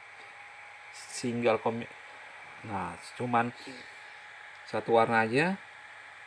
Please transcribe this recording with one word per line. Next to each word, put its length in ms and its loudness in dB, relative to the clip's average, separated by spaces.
Single 640 2
kombi-, 280 0
nah, 320 -4
cuman 320 4
satu 320 6
warna 320 8
aja. 320 4